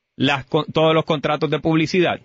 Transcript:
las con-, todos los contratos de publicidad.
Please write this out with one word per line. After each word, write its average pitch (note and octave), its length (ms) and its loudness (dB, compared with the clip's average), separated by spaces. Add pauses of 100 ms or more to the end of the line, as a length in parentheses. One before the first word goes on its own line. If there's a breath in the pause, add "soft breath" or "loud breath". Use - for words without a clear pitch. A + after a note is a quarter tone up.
(160)
las C3 280 -2
con-, D3+ 280 -2
todos D#3+ 220 4
los D#3+ 100 2
contratos D3+ 460 -2
de D3+ 80 -2
publicidad. D#3+ 680 0